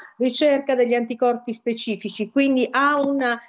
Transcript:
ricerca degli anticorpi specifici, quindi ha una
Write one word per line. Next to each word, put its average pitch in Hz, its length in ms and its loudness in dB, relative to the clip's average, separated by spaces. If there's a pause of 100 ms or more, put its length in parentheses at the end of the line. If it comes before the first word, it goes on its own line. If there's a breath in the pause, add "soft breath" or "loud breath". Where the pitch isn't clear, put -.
(180 loud breath)
ricerca 277 580 2
degli 240 200 2
anticorpi 240 580 -2
specifici, 220 800 -6
quindi 269 400 2
ha 285 280 2
una 269 500 -2